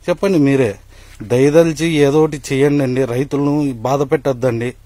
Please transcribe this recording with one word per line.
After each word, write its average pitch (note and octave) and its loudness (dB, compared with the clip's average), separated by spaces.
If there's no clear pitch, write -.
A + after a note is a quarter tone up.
చెప్పండి F3+ 0
మీరే. C3+ 2
దయదలిచి D3 2
ఏదో D3 2
ఒకటి D3+ -2
చేయండి C#3+ 2
అండి, B2+ -2
రైతులను C#3+ -2
బాధ B2+ -2
పెట్టద్దండి. B2 -2